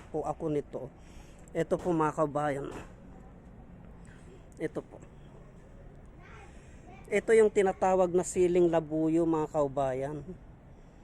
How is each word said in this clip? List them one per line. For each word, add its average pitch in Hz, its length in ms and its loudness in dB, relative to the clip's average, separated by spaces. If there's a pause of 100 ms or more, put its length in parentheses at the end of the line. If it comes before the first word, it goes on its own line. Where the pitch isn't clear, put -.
(160)
po 147 80 -4
ako 156 240 -6
nito. 135 400 -6 (640)
Ito 165 240 -2
po, 180 160 -4
mga 160 320 0
kaubayan. 143 480 -4 (1900)
Ito 151 160 -6
po. - 160 -16 (2250)
Ito 214 240 4
yung 214 160 8
tinatawag 185 640 2
na 180 80 2
siling 175 480 4
labuyo, 160 560 2
mga 156 240 0
kaubayan. 139 720 -2 (800)